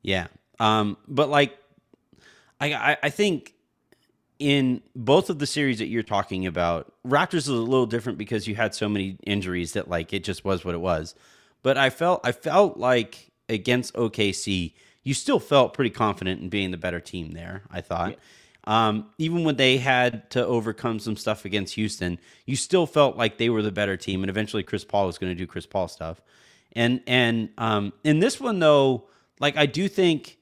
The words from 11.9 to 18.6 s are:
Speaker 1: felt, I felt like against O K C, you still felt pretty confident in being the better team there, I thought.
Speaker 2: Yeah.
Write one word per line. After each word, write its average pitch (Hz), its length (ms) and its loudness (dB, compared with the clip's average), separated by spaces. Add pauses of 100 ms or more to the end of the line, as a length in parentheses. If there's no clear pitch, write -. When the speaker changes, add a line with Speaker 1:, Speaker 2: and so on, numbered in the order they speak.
Speaker 1:
felt, 170 320 0
I 120 100 0
felt 175 440 2
like 123 540 0 (180)
against 120 480 0
O 113 140 0
K 104 220 2
C, 90 420 -4 (300)
you 135 100 -2
still 269 260 0
felt 135 340 4
pretty 127 160 0
confident 95 520 -2
in 90 80 -8
being 98 200 -2
the 92 60 -6
better 87 240 -6
team 82 320 -10
there, 90 380 -14
I 90 100 -8
thought. 87 300 -4
Speaker 2:
Yeah. - 60 -14 (480)